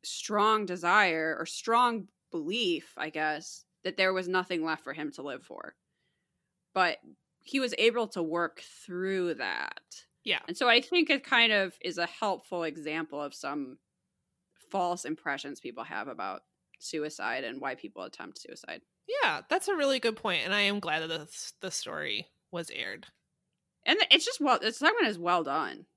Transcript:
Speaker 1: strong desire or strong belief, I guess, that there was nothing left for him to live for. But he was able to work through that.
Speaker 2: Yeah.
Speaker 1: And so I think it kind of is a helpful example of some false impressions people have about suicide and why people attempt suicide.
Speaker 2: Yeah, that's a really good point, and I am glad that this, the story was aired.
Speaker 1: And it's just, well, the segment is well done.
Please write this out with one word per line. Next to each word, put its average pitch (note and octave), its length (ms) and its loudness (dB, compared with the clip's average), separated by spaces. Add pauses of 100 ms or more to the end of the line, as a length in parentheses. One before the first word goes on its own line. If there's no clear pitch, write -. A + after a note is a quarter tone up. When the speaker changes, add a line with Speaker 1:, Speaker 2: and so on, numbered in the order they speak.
Speaker 1:
strong G#3+ 600 4
desire F3 720 4
or D#3+ 80 -4
strong A#3 640 2 (240)
belief, F3 680 -2
I D3+ 120 -4
guess, D#3 560 -4 (180)
that F#3+ 140 -4
there F#3+ 160 4
was F#3 140 -2
nothing F3+ 360 0
left D#3+ 200 -2
for C3+ 100 -8
him D3 200 -6
to C3+ 100 -12
live C#3+ 200 -8
for. - 320 -14 (960)
But F3+ 240 4 (460)
he C#4 160 -2
was B3 180 0
able A3+ 320 4
to F#3 120 -4
work E3 400 -2
through F3+ 760 -4
that. G2 460 -6 (420)
Speaker 2:
Yeah. F#3 240 0
Speaker 1:
And F3 100 -6
so B3 120 4
I A#3+ 120 8
think E4+ 280 2
it C#4 140 2
kind A#3 280 6
of G3 300 2
is E3 160 -4
a E3+ 80 0
helpful F3+ 580 -4
example D3+ 580 -6
of C#3+ 120 -8
some C#3 460 -8 (920)
false F3 340 -2
impressions C#3+ 540 -6
people A#2 240 -10
have G#2+ 240 -8
about F#2+ 340 -8 (380)
suicide C3+ 640 -6
and B2+ 160 -8
why C3 160 -6
people - 280 -12
attempt - 360 -14
suicide. - 420 -16 (420)
Speaker 2:
Yeah, - 260 0
that's F#4+ 180 0
a G4 80 0
really C#4 240 2
good A3 160 0
point, F3+ 300 0
and F#3+ 80 0
I G#3 80 2
am G3+ 180 2
glad D#3+ 200 -2
that D#3+ 80 -4
this, - 540 -8
the F#3+ 100 -6
story - 560 -6 (240)
was E3+ 180 -6
aired. - 380 -8 (760)
Speaker 1:
And D#4 120 4 (140)
it's C4+ 140 6
just, A#4+ 140 -4
well, C#4 200 4
the A3 120 0
segment F4 360 4
is G3+ 100 -2
well E3+ 260 2
done. C3+ 540 -2